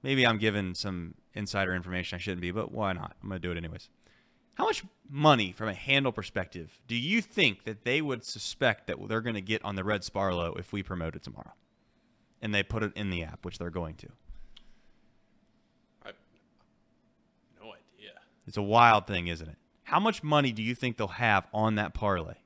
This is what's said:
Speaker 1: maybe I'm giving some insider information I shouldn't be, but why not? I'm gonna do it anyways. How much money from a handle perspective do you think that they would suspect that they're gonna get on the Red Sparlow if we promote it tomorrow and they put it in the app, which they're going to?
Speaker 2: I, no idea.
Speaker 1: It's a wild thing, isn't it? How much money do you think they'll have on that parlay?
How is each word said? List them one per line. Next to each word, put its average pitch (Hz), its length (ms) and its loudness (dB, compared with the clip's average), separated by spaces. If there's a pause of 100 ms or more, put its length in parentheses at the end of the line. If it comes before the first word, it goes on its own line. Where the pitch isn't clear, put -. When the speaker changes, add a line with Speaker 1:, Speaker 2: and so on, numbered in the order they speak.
Speaker 1:
maybe 135 240 4
I'm 113 100 6
giving 101 380 2
some 87 400 -6 (180)
insider 98 420 -2
information 90 420 -4
I - 20 -8
shouldn't 90 240 -4
be, 87 80 -2
but 104 200 -4
why 101 220 -2
not? - 300 -8
I'm 98 80 -10
gonna 95 80 -4
do 87 120 -4
it 85 60 -2
anyways. 85 320 -10 (640)
How - 120 -2
much - 180 -2 (240)
money 139 440 4
from 110 160 -4
a 98 60 -4
handle 139 380 2
perspective 90 760 -8
do 117 80 -6
you 170 280 0
think 135 420 2
that 107 200 -8
they 135 180 2
would 131 200 -4
suspect - 640 -2
that 80 100 -4 (120)
they're 110 140 0
gonna 113 180 -2
get 104 240 -2
on 101 120 -4
the 95 80 -4
Red 104 180 0
Sparlow 90 560 -2
if 90 140 -10
we 101 100 -4
promote 82 340 -6
it - 60 -12
tomorrow - 300 -16 (920)
and 107 120 -2
they 101 80 4
put 110 200 -2
it 104 120 -2
in 101 140 -4
the 87 140 -2
app, 80 240 -12
which 87 120 -10
they're 87 120 -6
going 82 240 -6
to? - 140 -20 (2000)
Speaker 2:
I, - 60 -14 (1500)
no 110 60 -16
idea. 101 440 -20 (340)
Speaker 1:
It's 107 120 -6
a 104 40 0
wild 110 440 8
thing, 87 220 -2
isn't 80 200 -6
it? 76 80 -16 (280)
How - 140 0
much 214 240 0
money 147 300 4
do 110 100 -4
you 117 120 -2
think 120 240 -4
they'll 104 100 0
have 107 440 2
on 107 240 2
that 104 180 -2
parlay? 87 400 0 (120)